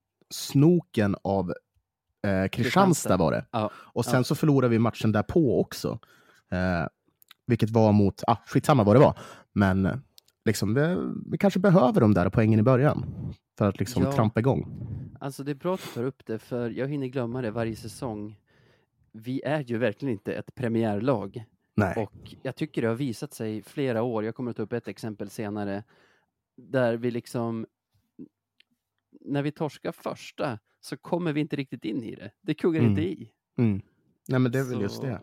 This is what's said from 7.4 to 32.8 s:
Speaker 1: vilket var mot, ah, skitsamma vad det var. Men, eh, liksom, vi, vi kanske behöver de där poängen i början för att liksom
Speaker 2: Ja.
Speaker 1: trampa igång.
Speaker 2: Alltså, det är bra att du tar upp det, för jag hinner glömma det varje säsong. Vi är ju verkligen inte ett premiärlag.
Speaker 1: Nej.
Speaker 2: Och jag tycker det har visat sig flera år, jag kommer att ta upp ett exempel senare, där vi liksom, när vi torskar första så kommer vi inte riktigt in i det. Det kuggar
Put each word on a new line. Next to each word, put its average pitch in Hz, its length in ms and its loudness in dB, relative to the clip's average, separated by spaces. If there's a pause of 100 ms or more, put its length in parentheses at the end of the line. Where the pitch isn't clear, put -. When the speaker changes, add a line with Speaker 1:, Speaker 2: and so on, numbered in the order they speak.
Speaker 1:
vilket 113 240 2
var 110 220 6
mot, 101 340 4
ah, 113 100 4 (100)
skitsamma 135 380 4
vad 104 120 8
det 139 40 10
var. - 180 6 (340)
Men, 95 340 4
eh, 104 100 0 (480)
liksom, 107 300 0
vi, 156 220 0 (340)
vi 165 80 -4
kanske 196 220 2
behöver 190 400 6
de 107 140 6
där 90 160 2
poängen 110 300 4
i - 20 6
början 127 440 2 (520)
för 107 100 2
att 98 100 -2
liksom - 240 -2
Speaker 2:
Ja. 139 100 2
Speaker 1:
trampa 113 280 0
igång. 113 260 0 (540)
Speaker 2:
Alltså, 139 240 -10
det 143 60 -6
är 147 40 -6
bra 175 200 -6
att 185 60 -6
du - 140 -14
tar 120 100 -4
upp - 220 -8
det, 110 120 -6
för 120 320 -6
jag 127 180 -4
hinner 143 180 -4
glömma 127 360 -4
det 110 80 -4
varje 113 260 -4
säsong. 107 640 -10 (760)
Vi 123 300 -8
är 147 180 -2
ju 117 180 -6
verkligen 120 340 -2
inte 98 220 -6
ett - 200 -12
premiärlag. 113 880 -2 (320)
Speaker 1:
Nej. 101 260 2
Speaker 2:
Och - 400 -14
jag 131 140 -8
tycker 151 260 -6
det 113 60 2
har 113 60 0
visat 135 400 -8
sig 107 280 -8
flera 127 400 -2
år, 113 220 -2
jag 113 100 -6
kommer 120 160 -8
att 110 60 -10
ta 117 60 -4
upp 101 100 -8
ett 117 160 -6
exempel 104 420 -10
senare, 101 540 -6 (720)
där 123 400 0
vi 120 140 -2
liksom, 117 560 -6 (1500)
när 143 220 -4
vi 143 100 -4
torskar 170 400 -8
första - 680 -8 (220)
så - 160 -14
kommer 175 360 -4
vi 147 80 -2
inte 147 160 -4
riktigt 135 280 -8
in - 180 -6
i 98 120 -10
det. - 160 -16 (120)
Det 156 120 -4
kuggar 160 260 0